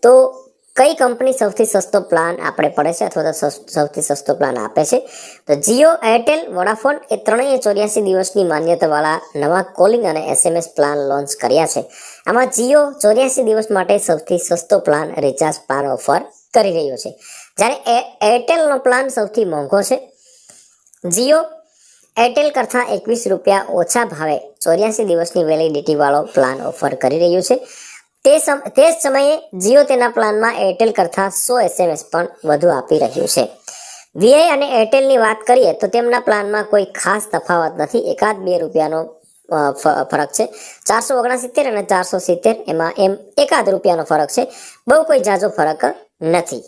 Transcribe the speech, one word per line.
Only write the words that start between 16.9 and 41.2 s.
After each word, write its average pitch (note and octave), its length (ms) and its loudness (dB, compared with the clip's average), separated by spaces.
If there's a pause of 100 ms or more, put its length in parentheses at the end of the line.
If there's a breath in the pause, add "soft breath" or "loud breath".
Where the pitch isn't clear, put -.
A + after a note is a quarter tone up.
છે, - 140 -10 (480 loud breath)
જ્યારે A3+ 160 2
એ-, A#3+ 600 0
Airtel-નો D4 420 0
પ્લાન C4 300 0
સૌથી A3 360 -2
મોંઘો D#3+ 380 0
છે. - 300 -4 (960 soft breath)
Jio C4 360 2 (760 soft breath)
Airtel C4+ 300 2
કરતાં B3 360 -2
એકવીસ A3 400 -4
રૂપિયા G3 440 0
ઓછા F3+ 340 0
ભાવે D#3 340 -4 (220)
ચોર્યાસી G#3+ 440 0
દિવસની E3+ 400 0
વેલિડિટી D#3 500 0
વાળો D3 280 2
પ્લાન C3+ 400 -2
ઓફર C#3+ 320 -4
કરી C3+ 240 0
રહ્યું F3 240 2
છે. B3 240 0 (580 loud breath)
તે D4 140 6
સમ-, D4 300 -2
તે D4+ 220 4
જ D#4+ 120 0
સમયે C#4 480 0 (160)
Jio C4+ 160 6
તેના B3 260 2
પ્લાનમાં A3+ 460 0
Airtel G#3+ 360 0
કરતાં G3 400 -2
સો B3 300 0
એસ F3+ 200 0
એમ F3 100 2
એસ D3+ 220 -6
પણ E3+ 160 -2 (160)
વધુ D3+ 240 2
આપી D#3 300 0
રહ્યું - 300 -2
છે. A#2 200 0 (680 loud breath)
વી A3 180 6
આઈ D#4+ 140 6
અને C#4+ 340 0
Airtel-ની C4+ 360 4
વાત A3 180 2 (100)
કરીએ B3 260 4
તો - 140 -4
તેમના A#3+ 340 0
પ્લાનમાં G#3 440 -2
કોઈ G#3 200 2
ખાસ G3+ 380 -2 (100)
તફાવત E3 480 0
નથી, D3+ 180 -2
એકાદ G#3 380 0
બે F#3 220 -2
રૂપિયાનો, D#3+ 440 -2 (500)
અ, D3 180 0
ફ-, C#3 400 0
ફરક C#3+ 180 -2
છે. - 180 -2 (400 loud breath)
ચારસો A3+ 320 0
ઓગણસિત્તેર B3 500 -2